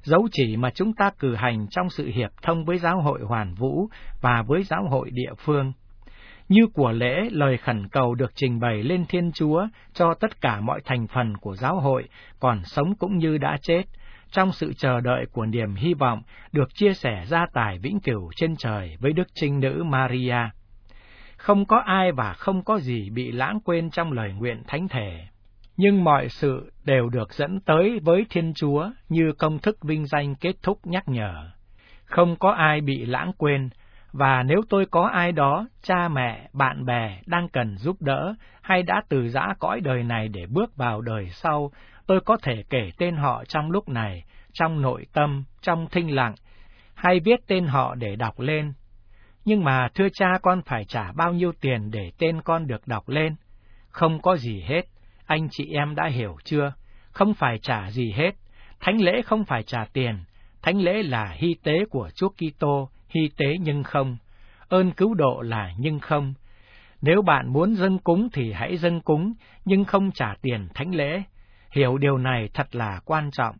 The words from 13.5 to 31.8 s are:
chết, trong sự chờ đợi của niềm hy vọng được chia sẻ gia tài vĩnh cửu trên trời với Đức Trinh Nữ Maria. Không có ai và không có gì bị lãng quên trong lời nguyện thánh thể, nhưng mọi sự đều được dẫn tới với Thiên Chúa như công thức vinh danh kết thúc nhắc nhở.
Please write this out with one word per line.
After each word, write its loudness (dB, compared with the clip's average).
chết, 0
trong 2
sự -4
chờ 0
đợi 0
của -4
niềm -2
hy 0
vọng 0
được 2
chia 4
sẻ -4
gia 2
tài 0
vĩnh -4
cửu -4
trên 0
trời -6
với 0
Đức -2
Trinh 0
Nữ 0
Maria. 0
Không 4
có 6
ai 4
và -4
không -2
có 0
gì -4
bị -6
lãng -2
quên 0
trong -2
lời -4
nguyện -6
thánh -4
thể, -6
nhưng 6
mọi 4
sự -2
đều 4
được -4
dẫn -4
tới 4
với 4
Thiên -2
Chúa 0
như 2
công 0
thức 0
vinh -2
danh -2
kết -4
thúc 0
nhắc -4
nhở. -4